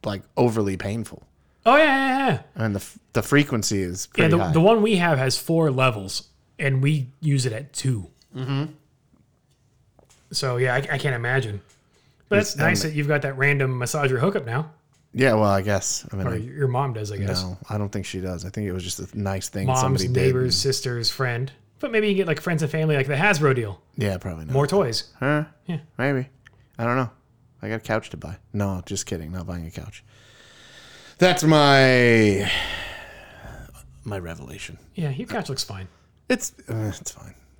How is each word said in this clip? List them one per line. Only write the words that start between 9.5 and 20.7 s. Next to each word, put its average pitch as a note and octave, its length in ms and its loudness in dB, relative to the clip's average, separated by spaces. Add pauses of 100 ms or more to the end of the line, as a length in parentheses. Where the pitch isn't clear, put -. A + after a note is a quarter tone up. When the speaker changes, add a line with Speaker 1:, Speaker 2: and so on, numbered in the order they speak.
Speaker 2:
So, B2+ 260 -2
yeah, B2+ 180 0
I, - 20 2
I C#3 200 -4
can't C3+ 180 -2
imagine. A#2 460 -2 (680)
But G#3 100 4
Speaker 1:
It's - 120 -2
Speaker 2:
it's - 80 -8
nice D#3+ 220 2
Speaker 1:
done. D#3 100 -2
Speaker 2:
that D3+ 60 -4
you've D3 120 0
got D3 140 2
that C3+ 140 -4
random C3+ 400 2
massager C3 420 0
hookup F3 260 0
now. B2 260 -4 (420)
Speaker 1:
Yeah, B2 200 4
well, G#2+ 160 4
I G2 120 2
guess. G2 500 -2
I G#2 40 -10
mean, F#2+ 120 -4
Speaker 2:
Or F2+ 60 -2
Speaker 1:
I F2+ 40 -4
Speaker 2:
your C3 300 -4
mom C3 260 -2
does, G#2+ 180 -8
I G2+ 60 -8
guess. G2 260 -2
Speaker 1:
No, F#2 140 -8 (120)
I G#2 80 -4
don't G2+ 140 -4
think G2+ 140 -6
she F#2 160 -8
does. F2+ 240 -6
I F#2 40 -8
think G#2 180 -6
it F2+ 60 -4
was F#2 100 -6
just F#2 160 -8
a F#2+ 200 -10
nice G2 300 -4
thing - 180 -4
Speaker 2:
Moms, B2+ 140 2
Speaker 1:
somebody C3 260 0
Speaker 2:
neighbors, B2+ 480 2
Speaker 1:
did. - 60 0
Speaker 2:
sisters, B2 480 -2